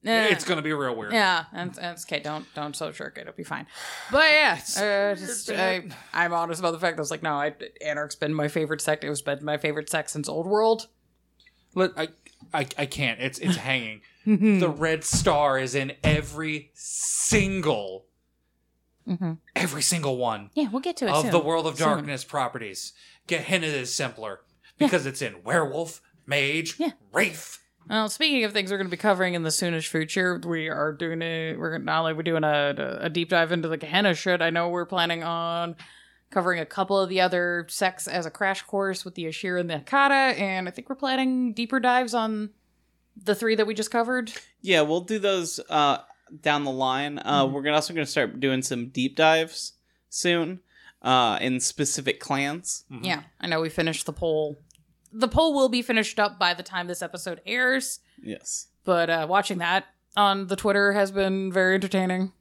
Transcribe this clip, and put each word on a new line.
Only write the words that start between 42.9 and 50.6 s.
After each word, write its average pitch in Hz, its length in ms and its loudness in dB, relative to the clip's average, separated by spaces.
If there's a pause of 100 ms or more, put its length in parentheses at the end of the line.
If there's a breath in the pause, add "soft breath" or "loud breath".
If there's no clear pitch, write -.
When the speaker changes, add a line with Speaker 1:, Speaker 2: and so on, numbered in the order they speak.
Speaker 1:
the 202 140 2
three 220 200 2
that 214 120 4
we 220 60 -2
just 214 180 -4
covered. 240 400 0 (300 loud breath)
Speaker 3:
Yeah, 180 220 4
we'll 160 180 2
do 208 180 -2
those, 190 400 0 (100)
uh, 147 280 4 (440)
down 147 220 2
the 135 80 -2
line. 131 480 -2
Uh, 139 240 4
Speaker 1:
Mm-hmm. 135 100 2
Speaker 3:
we're 139 80 -4
gonna, 151 140 0
also 156 180 2
gonna 156 140 0
start 127 320 0
doing 131 240 2
some 123 240 -4
deep 131 280 -2
dives 160 580 4 (360)
soon, 175 520 0 (420 soft breath)